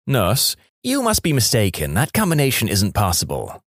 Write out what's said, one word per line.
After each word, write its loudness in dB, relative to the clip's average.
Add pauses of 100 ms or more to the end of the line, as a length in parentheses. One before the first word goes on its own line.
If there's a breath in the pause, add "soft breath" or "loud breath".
Nurse, 0 (260 soft breath)
"You -2
must 0
be 0
mistaken. 0
That 0
combination 0
isn't 0
possible." -2